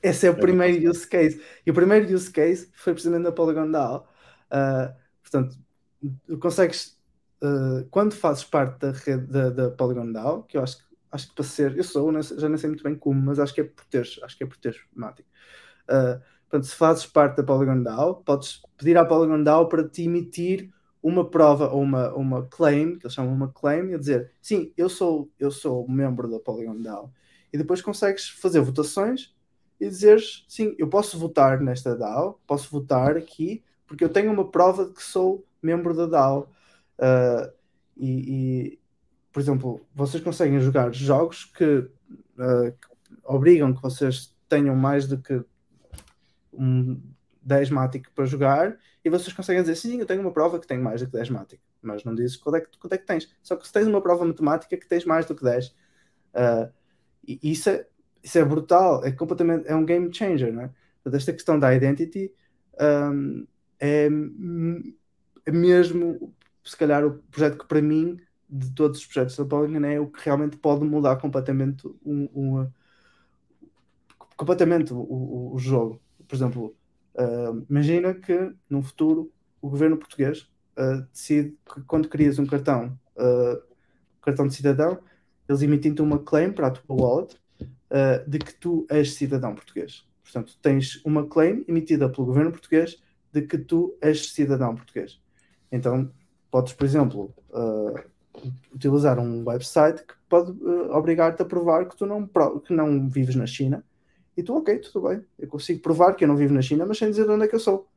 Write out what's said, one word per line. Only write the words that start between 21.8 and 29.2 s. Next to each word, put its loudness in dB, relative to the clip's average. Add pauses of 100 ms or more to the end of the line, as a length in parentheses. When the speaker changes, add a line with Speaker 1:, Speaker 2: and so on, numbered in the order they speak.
Speaker 1:
uma, 0
uma -4
claim, 0
que -16
eles -14
chamam -4
uma -2
claim, -4
a -6
dizer, -2 (100)
"Sim, -4
eu 0
sou, -2
eu -2
sou -6
membro -2
da -8
Polygon -10
dao." -12 (400)
E -4
depois -2
consegues -4
fazer 2
votações -2 (460)